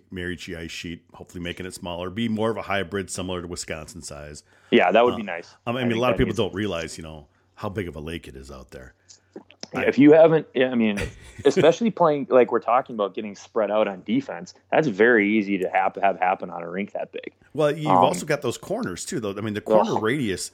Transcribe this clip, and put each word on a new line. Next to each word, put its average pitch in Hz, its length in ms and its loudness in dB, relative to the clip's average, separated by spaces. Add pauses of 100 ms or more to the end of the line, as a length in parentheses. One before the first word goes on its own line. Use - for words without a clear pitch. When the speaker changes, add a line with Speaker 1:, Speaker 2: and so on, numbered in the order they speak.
(140)
Speaker 1:
Mariucci 90 440 -8
ice 82 140 -12
sheet, 85 320 -12 (100)
hopefully 87 300 -14
making 87 220 -8
it 90 80 -12
smaller, 87 380 -8
be 117 180 -4
more 110 220 -2
of 101 60 -4
a 92 60 -8
hybrid, 98 460 -4
similar 92 320 -6
to 85 60 -12
Wisconsin 82 560 -12
size. 73 400 -16 (280)
Speaker 2:
Yeah, 95 200 6
that 110 120 6
would 123 120 4
Speaker 1:
Uh, - 20 -8
Speaker 2:
be 113 60 -8
nice. 85 320 -10 (100)
Speaker 1:
I 120 60 -6
mean, 127 120 -4
Speaker 2:
I - 20 -2
Speaker 1:
a 120 40 0
Speaker 2:
think 113 120 0
Speaker 1:
lot 123 100 2
of - 60 -2
Speaker 2:
that - 20 -
Speaker 1:
people 123 100 2
Speaker 2:
needs - 80 -4
Speaker 1:
don't 98 160 -2
realize, 87 440 -6
you 82 60 -14
know, 78 240 -16 (280)
how 104 140 -8
big 95 180 -6
of 76 80 -12
a 78 40 -12
lake 80 280 -10
it 65 80 -20
is 65 160 -18
out 65 200 -18
there. 65 220 -18 (800)
Speaker 2:
Yeah, - 60 -6
Speaker 1:
I - 60 -2
Speaker 2:
if - 120 2
you 147 160 10
haven't, 160 400 8
yeah, 127 160 2
I 127 60 -4
mean, 107 240 2 (240)
Speaker 1:
<laughs> - 220 -10
Speaker 2:
especially 170 440 4
playing, 147 400 0
like 123 220 6
we're 117 80 0
talking 123 360 -2
about 101 200 -4
getting 107 200 -10
spread 104 360 -4
out 107 160 2
on 92 160 -8
defense, 101 500 -4 (180)
that's 156 160 2
very 107 480 4
easy 101 240 0
to 90 100 -2
hap-, 95 300 0
have 92 200 2
happen 92 320 -2
on 85 100 -10
a 85 80 -12
rink 95 240 -8
that - 180 -8
big. - 220 -14 (220)
Speaker 1:
Well, 147 200 0
you've 156 120 -6
Speaker 2:
Um, 95 100 4
Speaker 1:
also 156 280 4
got 147 180 -4
those 120 160 -4
corners 180 460 -8
too, 175 140 -6
though. 104 160 -4
I 104 60 -8
mean, 107 140 -4
the 107 60 -6
corner 110 340 2
Speaker 2:
Ugh. 101 80 -2
Speaker 1:
radius 110 500 -2